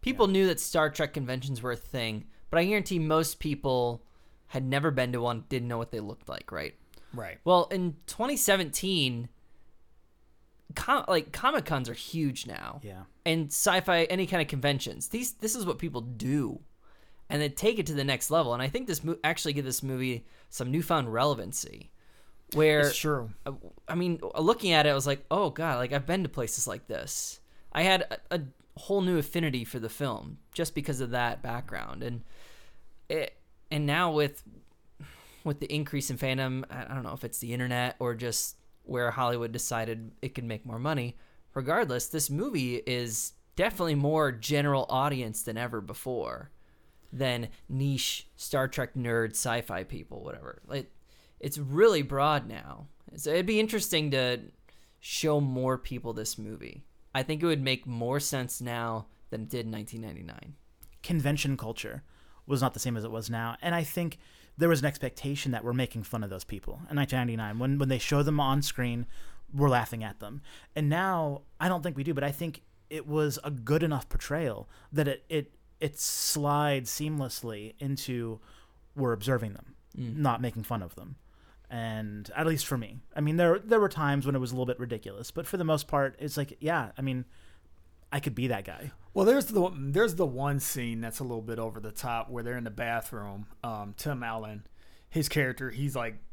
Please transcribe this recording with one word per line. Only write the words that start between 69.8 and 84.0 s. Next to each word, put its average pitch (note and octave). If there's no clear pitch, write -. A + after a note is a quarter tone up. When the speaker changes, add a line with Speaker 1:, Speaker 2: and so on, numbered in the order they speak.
Speaker 2:
at G2+
them. A2+
And D3+
now, E3
I F3+
don't F3+
think D#3
we C#3
do, E3
but C#3
I C#3+
think D#3
it D3+
was D3+
a D3
good C#3
enough D3+
portrayal C3+
that D3
it, C3+
it, D3+
it D3+
slides C#3+
seamlessly B2
into B2
we're C3
observing A2
them, -
Speaker 1:
Mm. B2+
Speaker 2:
not B2
making A#2
fun A2+
of F2
them. F#2
And A2
at D#3+
least D#3+
for C3
me, A2+
I D3
mean, D3+
there, F3
there A3
were G3+
times C#3+